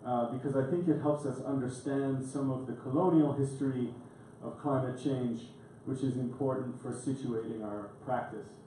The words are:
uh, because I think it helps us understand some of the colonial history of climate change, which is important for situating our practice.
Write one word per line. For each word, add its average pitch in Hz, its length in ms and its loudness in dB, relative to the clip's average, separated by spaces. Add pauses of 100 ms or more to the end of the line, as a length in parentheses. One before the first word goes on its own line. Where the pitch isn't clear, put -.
uh, 123 260 2
because 135 240 -2
I 135 140 4
think 175 180 2
it 151 140 4
helps 147 240 2
us 131 180 -2
understand 135 800 0
some 135 280 0
of 120 160 -2
the 120 60 -4
colonial 151 600 6
history 135 600 0 (500)
of - 160 -10
climate 131 440 0
change, 123 380 0 (440)
which 131 180 -2
is 123 140 2
important 127 640 -2
for 123 100 -6
situating 113 720 -2
our 104 260 -6 (160)
practice. - 420 -2 (200)